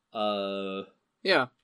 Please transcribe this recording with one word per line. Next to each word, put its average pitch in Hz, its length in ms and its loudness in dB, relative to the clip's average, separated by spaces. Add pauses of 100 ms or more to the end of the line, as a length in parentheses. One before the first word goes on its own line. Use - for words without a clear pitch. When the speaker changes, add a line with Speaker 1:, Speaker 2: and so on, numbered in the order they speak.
(120)
Speaker 1:
Uh, 98 720 -2 (380)
Speaker 2:
Yeah. 151 260 4 (160)